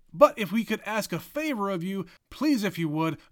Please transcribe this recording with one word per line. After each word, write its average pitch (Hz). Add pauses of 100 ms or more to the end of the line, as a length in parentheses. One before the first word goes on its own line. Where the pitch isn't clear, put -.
(120)
But 240
if 185
we 226
could 214
ask 208
a 165
favor 247
of 175
you, 190 (240)
please, 262
if 185
you 165
would, 156 (140)